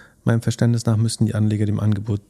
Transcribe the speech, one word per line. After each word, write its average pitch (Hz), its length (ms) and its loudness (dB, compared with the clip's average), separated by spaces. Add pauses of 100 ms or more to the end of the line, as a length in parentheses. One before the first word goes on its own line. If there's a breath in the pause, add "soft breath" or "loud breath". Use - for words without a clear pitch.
(240 loud breath)
Meinem 117 200 0
Verständnis 117 420 0
nach 110 120 2
müssten 113 280 0
die 107 80 0
Anleger 107 320 0
dem 104 140 -2
Angebot 104 500 -2